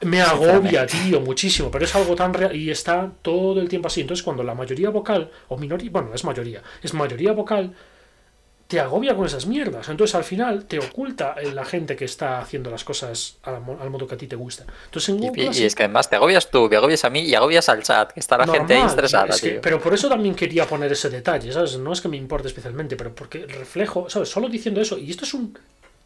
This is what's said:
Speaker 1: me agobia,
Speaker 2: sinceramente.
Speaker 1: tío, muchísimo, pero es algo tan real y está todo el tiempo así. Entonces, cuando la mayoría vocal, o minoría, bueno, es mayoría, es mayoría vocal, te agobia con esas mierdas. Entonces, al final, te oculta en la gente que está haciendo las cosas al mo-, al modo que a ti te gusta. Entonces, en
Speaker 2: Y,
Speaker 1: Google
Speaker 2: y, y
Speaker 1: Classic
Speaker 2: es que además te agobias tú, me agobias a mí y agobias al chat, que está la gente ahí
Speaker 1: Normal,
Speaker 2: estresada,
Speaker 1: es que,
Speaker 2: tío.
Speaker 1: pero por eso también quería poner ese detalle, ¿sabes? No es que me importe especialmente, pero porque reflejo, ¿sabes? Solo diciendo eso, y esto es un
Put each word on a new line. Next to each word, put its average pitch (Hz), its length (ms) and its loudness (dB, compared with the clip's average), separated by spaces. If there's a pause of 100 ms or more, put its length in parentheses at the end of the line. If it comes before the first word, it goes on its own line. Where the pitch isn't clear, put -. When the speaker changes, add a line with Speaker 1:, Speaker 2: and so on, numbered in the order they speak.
Speaker 1:
me 180 200 2
agobia, 165 600 6
Speaker 2:
sinceramente. 127 240 -2
Speaker 1:
tío, 170 160 4
muchísimo, 131 500 0
pero 143 140 -2
es 165 100 -4
algo 175 220 4
tan 180 180 2
real 180 220 0
y 156 160 -4
está 175 360 0 (140)
todo 190 380 2
el 175 80 -2
tiempo 170 180 -2
así. 160 140 -2
Entonces, 175 240 -6
cuando 131 180 -4
la 120 100 -4
mayoría 131 380 -2
vocal, 202 400 -2 (180)
o 127 80 -6
minoría, 156 360 -6
bueno, 131 200 -4
es 120 120 -8
mayoría, 120 360 -6 (220)
es - 100 -8
mayoría 147 380 -2
vocal, 208 420 -2 (920)
te 170 140 -2
agobia 196 340 0
con 185 120 0
esas 139 200 -6
mierdas. 220 440 -4
Entonces, 202 260 2
al 165 80 0
final, 208 400 -2
te 151 160 -6
oculta 156 600 -6
en 143 140 -6
la 135 100 -6
gente 156 300 -4
que 135 100 -6
está 131 360 -4
haciendo 127 280 -10
las 113 140 -10
cosas 123 640 -8
al 127 160 -8
mo-, 123 200 -12
al 135 100 -8
modo 135 180 -8
que 123 80 -8
a - 20 -14
ti 139 80 -12
te 123 80 -10
gusta. 123 300 -12 (220)
Entonces, - 240 -4
en 202 120 0
Speaker 2:
Y, 247 60 -2
Speaker 1:
Google 247 140 -2
Speaker 2:
y, - 20 2
y - 20 2
Speaker 1:
Classic 117 200 2
Speaker 2:
es 104 100 2
que - 80 2
además 110 260 2
te 107 60 4
agobias 165 340 4
tú, 117 180 6
me 107 60 6
agobias 113 300 4
a 120 60 4
mí 147 100 0
y 147 160 2
agobias 156 320 6
al 110 160 2
chat, 107 260 2
que - 80 -14
está 131 200 2
la 127 100 6
gente 151 260 4
ahí 127 60 8
Speaker 1:
Normal, 226 100 4
Speaker 2:
estresada, 123 440 4
Speaker 1:
es - 60 2
que, - 100 0
Speaker 2:
tío. 107 100 -4
Speaker 1:
pero 160 200 2
por - 140 2
eso 240 140 2
también 208 260 2
quería 165 320 0
poner 147 240 -2
ese 143 200 0
detalle, 127 420 -2
¿sabes? 143 260 0
No 139 140 -6
es 180 80 -4
que 175 80 -6
me 151 80 -4
importe 139 320 -6
especialmente, 127 480 -8
pero 120 180 -12
porque - 320 -14
reflejo, 165 640 -6
¿sabes? - 200 -4
Solo 240 180 -2
diciendo 220 320 -2
eso, 214 180 -2
y 139 140 -12
esto 226 120 -8
es - 100 -6
un 233 220 -6 (500)